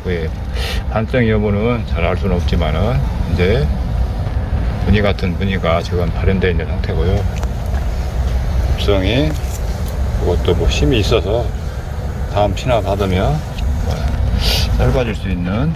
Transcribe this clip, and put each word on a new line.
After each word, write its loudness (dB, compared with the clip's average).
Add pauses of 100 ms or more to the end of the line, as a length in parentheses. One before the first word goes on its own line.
그 -2 (600)
반성 0
여부는 0
잘 0
알 0
수는 0
없지만은, 0 (360)
이제 2 (1160)
무늬 4
같은 0
무늬가 2
지금 0
발현되어 2
있는 0
상태고요. 0 (1500)
잎성이 2 (920)
그것도 2
뭐 2
힘이 2
있어서 2 (880)
다음 2
피나 0
받으면, 0 (480)
뭐, -2 (840)
짧아질 2
수 -4
있는 0